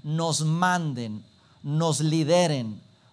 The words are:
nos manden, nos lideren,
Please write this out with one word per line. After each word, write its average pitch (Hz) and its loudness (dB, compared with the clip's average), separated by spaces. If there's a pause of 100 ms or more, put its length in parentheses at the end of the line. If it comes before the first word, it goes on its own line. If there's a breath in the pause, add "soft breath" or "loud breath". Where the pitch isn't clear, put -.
nos 156 -2
manden, 156 -2 (380 soft breath)
nos 156 0
lideren, 151 2 (320 soft breath)